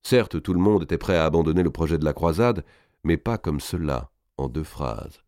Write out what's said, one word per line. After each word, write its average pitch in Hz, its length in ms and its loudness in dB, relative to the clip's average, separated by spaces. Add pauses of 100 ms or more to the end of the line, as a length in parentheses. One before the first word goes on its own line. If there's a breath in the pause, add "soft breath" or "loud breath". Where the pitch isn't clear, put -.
Certes, 110 400 2
tout 95 100 -2
le 87 60 2
monde 98 240 4
était 82 140 -2
prêt 92 180 0
à 80 80 4
abandonner 80 400 2
le 82 80 2
projet 82 260 -2
de 76 60 -2
la 76 100 0
croisade, 85 520 0 (400 soft breath)
mais 82 100 4
pas 113 220 -4
comme 76 240 -4
cela, 71 500 -4 (240)
en 67 140 -4
deux 76 160 -6
phrases - 640 -10